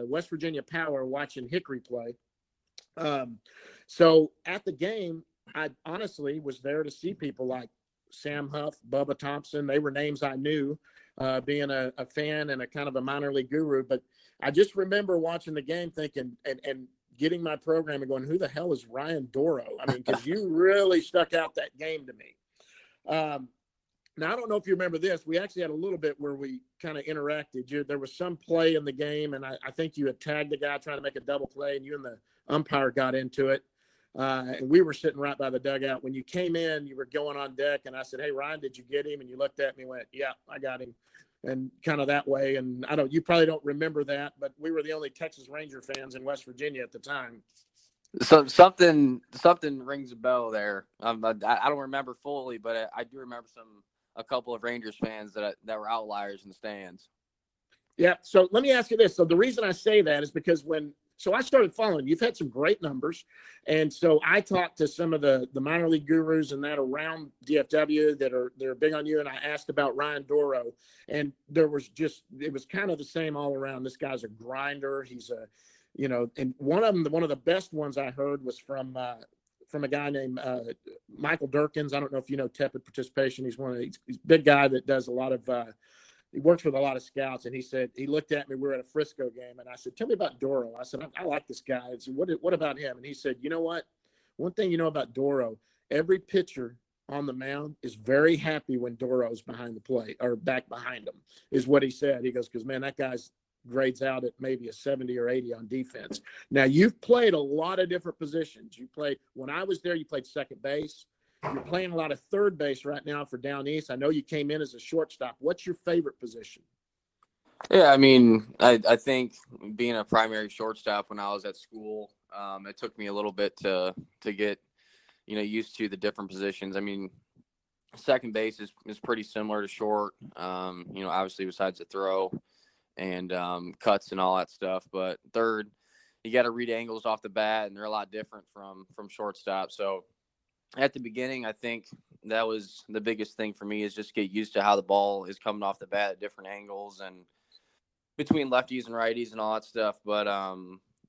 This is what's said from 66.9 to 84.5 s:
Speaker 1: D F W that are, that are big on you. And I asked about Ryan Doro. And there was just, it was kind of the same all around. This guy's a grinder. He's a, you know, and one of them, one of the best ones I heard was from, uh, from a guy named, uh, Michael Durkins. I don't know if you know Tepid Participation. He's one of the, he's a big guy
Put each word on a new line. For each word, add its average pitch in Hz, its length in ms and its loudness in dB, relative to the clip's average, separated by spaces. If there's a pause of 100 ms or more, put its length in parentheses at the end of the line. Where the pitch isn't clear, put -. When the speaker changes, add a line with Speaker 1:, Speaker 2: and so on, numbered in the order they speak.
Speaker 1:
D 151 120 2
F 139 120 2
W 151 460 4
that 135 180 0
are, 123 240 0
that 131 100 -6
are 131 80 -4
big 156 160 2
on 151 140 -4
you. 151 160 2
And 143 80 -6
I 131 60 -10
asked 143 340 -6
about 139 260 2
Ryan 147 280 -2
Doro. 135 500 0 (340)
And 147 240 -2 (160)
there 151 220 4
was 143 180 -4
just, - 360 -6 (140)
it 147 140 -6
was 135 140 -10
kind 196 260 -2
of 156 60 0
the 147 80 -12
same 156 320 -4
all 143 180 -2
around. 135 280 -6
This 127 120 -8
guy's 131 300 -6
a - 20 -10
grinder. 135 760 -6
He's 123 260 -16
a, 107 180 -10 (480)
you 135 140 -2
know, 120 260 0
and 131 220 -2
one 156 260 2
of 220 100 4
them, 165 160 2
one 165 140 0
of 156 60 -2
the 135 80 -2
best 175 340 0
ones 147 260 -6
I 135 140 -4
heard 139 320 -4
was 123 160 -8
from, 131 380 -8
uh, 123 180 -8 (540)
from 147 160 -4
a - 20 -4
guy 143 220 -2
named, 131 300 -4
uh, 123 340 -6 (440)
Michael 151 300 -2
Durkins. 147 460 0
I 143 80 0
don't 139 100 -6
know 135 60 -4
if 131 120 -6
you 139 60 -2
know 135 140 -2
Tepid 131 340 -4
Participation. 131 640 -2
He's 120 120 -6
one 131 140 -6
of 123 60 -6
the, 120 80 -4
he's - 320 -12
a - 100 -18
big 160 160 10
guy 143 240 8